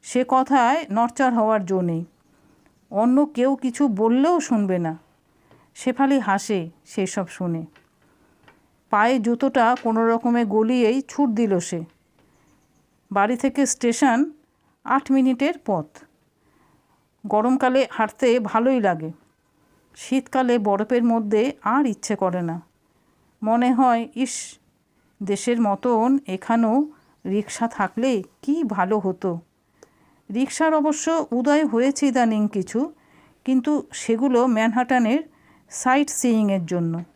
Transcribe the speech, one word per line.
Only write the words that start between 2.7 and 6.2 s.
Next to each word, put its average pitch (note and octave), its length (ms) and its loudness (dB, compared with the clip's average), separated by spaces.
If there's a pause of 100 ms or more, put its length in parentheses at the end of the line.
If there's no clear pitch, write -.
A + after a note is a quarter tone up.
অন্য B3 360 2
কেউ C4+ 300 0
কিছু C4+ 320 -2
বললেও B3 520 2
শুনবে G3+ 380 0
না।" D#3+ 200 -4 (760)
শেফালি C4+ 440 0
হাসে G3 520 -2 (140)